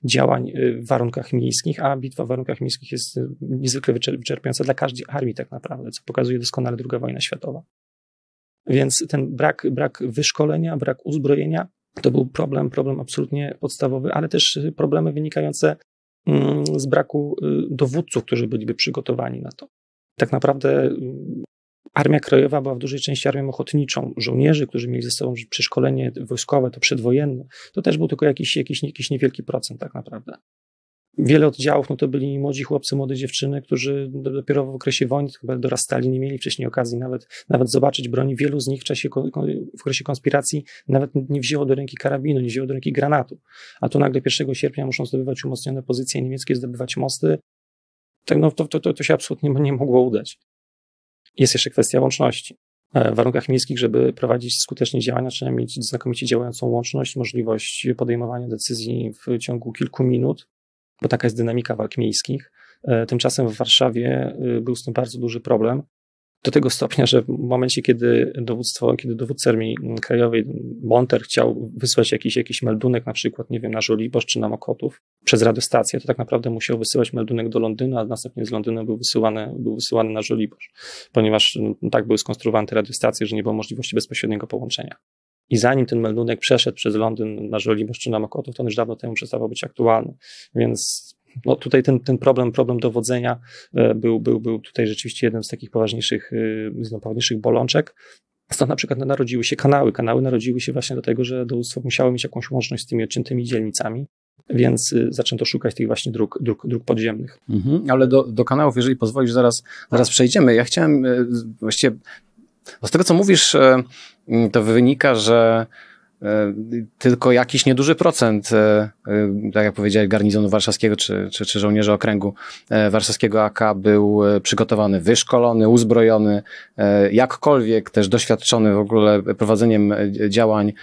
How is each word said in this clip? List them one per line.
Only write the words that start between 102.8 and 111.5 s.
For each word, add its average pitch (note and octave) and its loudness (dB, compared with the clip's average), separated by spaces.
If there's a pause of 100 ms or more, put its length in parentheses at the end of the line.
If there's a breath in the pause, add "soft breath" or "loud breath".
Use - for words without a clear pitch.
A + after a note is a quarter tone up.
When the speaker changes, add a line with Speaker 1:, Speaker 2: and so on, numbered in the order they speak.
Speaker 1:
z - -20
tymi A#2 -2
odciętymi B2 -4
dzielnicami, A2+ -4 (440)
więc, B2 2
y, A#2+ 2
zaczęto B2 -2
szukać - -2
tych A2+ -2
właśnie A2+ -4
dróg, A2 -2
dróg, A#2 -4
dróg A#2+ -4
podziemnych. A2+ -4 (100)
Speaker 2:
Mhm, A#2+ 0
ale C3 4
do, C3+ 6
do A#2+ -2
kanałów, C3+ 2
jeżeli B2+ 2
pozwolisz, A#2+ 0
zaraz, A#2+ 4 (280 loud breath)
zaraz A#2+ 4
Speaker 1:
Tak. - -4
Speaker 2:
przejdziemy. B2+ 6
Ja A#2+ 6
chciałem, D3+ 2
e, B2 2
z-, A#2+ -4 (160)